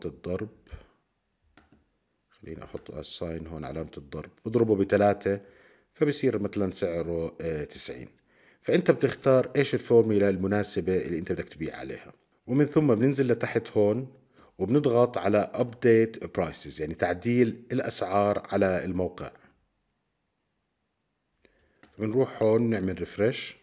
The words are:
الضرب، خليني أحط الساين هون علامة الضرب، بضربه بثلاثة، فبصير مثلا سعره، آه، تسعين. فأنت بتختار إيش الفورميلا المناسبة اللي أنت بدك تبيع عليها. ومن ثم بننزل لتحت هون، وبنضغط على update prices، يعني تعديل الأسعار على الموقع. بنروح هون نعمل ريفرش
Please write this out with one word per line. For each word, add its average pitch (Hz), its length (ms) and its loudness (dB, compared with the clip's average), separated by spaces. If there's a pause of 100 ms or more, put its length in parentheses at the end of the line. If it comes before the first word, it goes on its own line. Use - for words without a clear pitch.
الضرب، 90 440 -8 (1800)
خليني - 340 -16
أحط - 280 -14
الساين 80 560 -10
هون 78 180 -10
علامة 78 320 -8
الضرب، 73 320 -12 (160)
بضربه 113 300 4
بثلاثة، 101 640 2 (520)
فبصير 139 500 0
مثلا 98 280 -2
سعره، 85 680 -4
آه، 80 220 -4
تسعين. - 440 -12 (540)
فأنت 165 300 2
بتختار 131 640 2
إيش 139 180 0
الفورميلا 110 560 4
المناسبة 95 680 0
اللي 80 220 -4
أنت 92 120 -6
بدك 85 180 -6
تبيع - 260 -10
عليها. - 380 -14 (340)
ومن 139 180 2
ثم 147 300 2
بننزل 131 320 2
لتحت 117 500 -2
هون، 107 300 2 (500)
وبنضغط 120 600 2
على 101 380 2
update 113 720 2
prices، 78 520 -6
يعني 78 140 -6
تعديل 113 800 0
الأسعار 101 800 0
على 95 360 0
الموقع. 90 460 -6 (2750)
بنروح 113 440 -2
هون 110 180 4
نعمل 95 380 -2
ريفرش - 640 -2